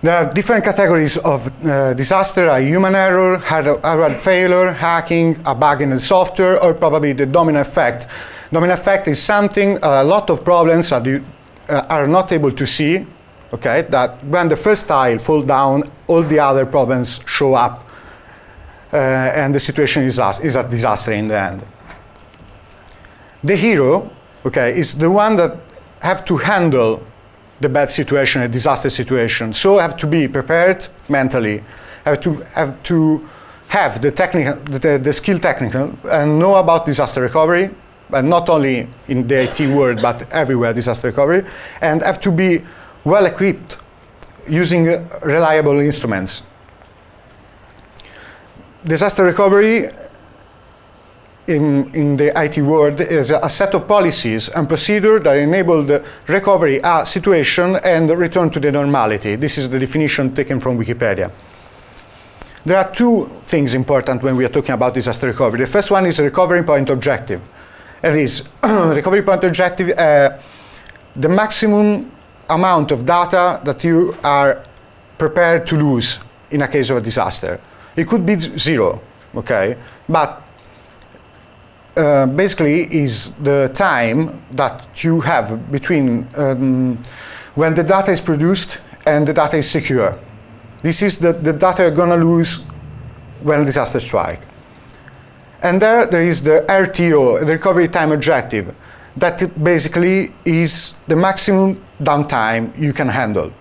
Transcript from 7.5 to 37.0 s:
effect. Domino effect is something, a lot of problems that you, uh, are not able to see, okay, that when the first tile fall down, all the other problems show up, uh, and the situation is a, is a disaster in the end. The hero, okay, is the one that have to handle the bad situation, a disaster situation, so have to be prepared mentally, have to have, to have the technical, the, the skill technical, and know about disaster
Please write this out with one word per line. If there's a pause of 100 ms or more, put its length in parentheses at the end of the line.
effect. (460)
Domino
effect
is
something,
a
lot
of
problems
that
you, (420)
uh,
are
not
able
to
see, (440)
okay,
that
when
the
first
tile
fall
down, (220)
all
the
other
problems
show
up, (1040)
uh,
and
the
situation
is
a, (140)
is
a
disaster
in
the
end. (1800)
The
hero, (340)
okay,
is
the
one
that (440)
have
to
handle (560)
the
bad
situation,
a
disaster
situation,
so
have
to
be
prepared (220)
mentally, (400)
have
to (200)
have,
to (440)
have
the
technical, (100)
the,
the
skill
technical, (140)
and
know
about
disaster